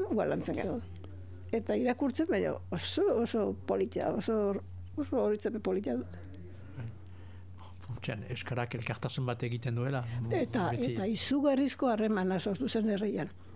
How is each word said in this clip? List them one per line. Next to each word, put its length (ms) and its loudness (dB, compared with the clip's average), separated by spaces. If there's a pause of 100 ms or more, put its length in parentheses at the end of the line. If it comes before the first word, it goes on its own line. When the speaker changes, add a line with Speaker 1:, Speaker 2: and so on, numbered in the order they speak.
Speaker 1:
igual 240 2
lantzen 240 0
genuen. 260 0 (720)
Eta 260 2
irakurtzen, 520 2
baina 260 2 (160)
oso, 320 0 (120)
oso 280 2 (200)
politia, 480 0
oso, 440 2 (380)
oso 280 0
horitzapen 400 0
politia 360 0
dut. 200 -6 (540)
Speaker 2:
Bai. 160 -8 (960)
Funtsean, 460 -6
euskarak 480 -2
elkartasun 520 -2
bat 160 0
egiten 320 0
duela. 280 0 (260)
Speaker 1:
Eta, 420 2
Speaker 2:
Beti. 220 2
Speaker 1:
eta 140 0
izugarrizko 840 4
harremana 520 4
sortu 280 0
zen 220 2
herrian. 400 0 (260)